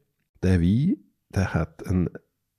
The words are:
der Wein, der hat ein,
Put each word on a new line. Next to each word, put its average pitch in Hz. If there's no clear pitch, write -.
der 92
Wein, 123
der 95
hat -
ein, 92